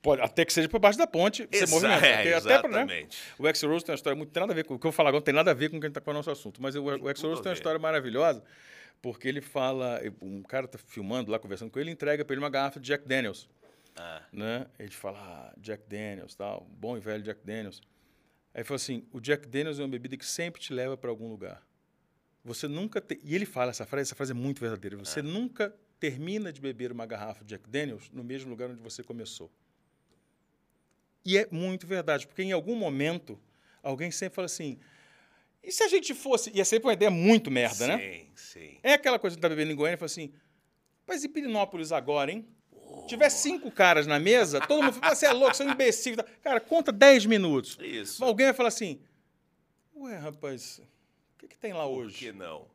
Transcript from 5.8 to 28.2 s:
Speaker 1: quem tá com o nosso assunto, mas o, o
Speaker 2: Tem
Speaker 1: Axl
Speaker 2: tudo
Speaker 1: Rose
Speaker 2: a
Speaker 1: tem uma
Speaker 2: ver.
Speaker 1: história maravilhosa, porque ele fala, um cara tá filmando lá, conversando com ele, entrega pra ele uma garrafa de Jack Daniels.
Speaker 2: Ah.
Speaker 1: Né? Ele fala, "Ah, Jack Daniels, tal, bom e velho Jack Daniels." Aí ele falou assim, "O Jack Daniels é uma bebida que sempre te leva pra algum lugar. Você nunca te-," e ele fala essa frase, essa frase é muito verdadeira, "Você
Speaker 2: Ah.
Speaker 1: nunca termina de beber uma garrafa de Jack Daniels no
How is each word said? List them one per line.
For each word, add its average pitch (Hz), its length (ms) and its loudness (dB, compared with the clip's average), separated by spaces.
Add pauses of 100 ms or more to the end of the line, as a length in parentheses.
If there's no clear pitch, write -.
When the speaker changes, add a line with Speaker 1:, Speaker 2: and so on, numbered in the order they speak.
Speaker 1:
quem 151 120 -8
tá 151 80 -10
com - 100 -10
o 147 40 -4
nosso 147 140 -6
assunto, 135 320 -10
mas 135 140 -6
o, 143 80 -6
o 139 160 -4
Speaker 2:
Tem 127 100 -6
Speaker 1:
Axl 139 140 -6
Speaker 2:
tudo 156 80 -2
Speaker 1:
Rose 160 100 -4
Speaker 2:
a - 40 -12
Speaker 1:
tem 190 60 -4
uma 175 40 -4
Speaker 2:
ver. 156 60 -10
Speaker 1:
história 160 180 -2
maravilhosa, 143 640 0 (580)
porque 123 280 -8
ele 139 120 -4
fala, 127 600 -4 (200)
um 98 220 -12
cara 131 240 -6
tá 123 100 -16
filmando 107 540 -6
lá, 110 80 -2
conversando 98 320 -10
com - 80 -8
ele, 151 140 -6
entrega 147 320 -2
pra 139 100 -4
ele 139 80 -6
uma 143 80 -4
garrafa 135 300 -2
de 123 80 -16
Jack 139 180 -2
Daniels. 127 420 -2 (460)
Speaker 2:
Ah. 82 280 -14 (100)
Speaker 1:
Né? 113 340 -6 (100)
Ele 104 140 -16
fala, 101 300 -12
"Ah, 80 400 -18
Jack 107 280 -12
Daniels, 104 460 -10
tal, 98 340 -10
bom 113 280 -10
e 110 40 -10
velho 107 220 -8
Jack 104 220 -10
Daniels." 107 360 -10 (720)
Aí 123 100 -10
ele - 20 -8
falou 139 140 -6
assim, 123 340 -8
"O 127 80 -14
Jack 143 260 -2
Daniels 143 320 -6
é 143 60 -6
uma 139 40 -6
bebida 127 280 -8
que - 100 -12
sempre 170 340 -8
te - 120 -12
leva 131 240 -4
pra 127 140 -8
algum 113 180 -8
lugar. 95 340 -14 (840)
Você 120 220 -10
nunca 190 340 -6
te-," - 220 -10
e 151 140 -4
ele 202 100 0
fala 123 240 -2
essa 117 160 -10
frase, 139 220 -4
essa - 80 -12
frase 135 160 -6
é - 20 -6
muito 131 260 -4
verdadeira, 101 360 -6
"Você 101 240 -8
Speaker 2:
Ah. - 20 -6
Speaker 1:
nunca 208 500 -4 (280)
termina 165 520 -6
de 139 80 -18
beber 123 300 -6
uma 117 160 -10
garrafa 107 380 -10
de 107 60 -18
Jack 107 200 -14
Daniels 135 420 -6
no 127 120 -12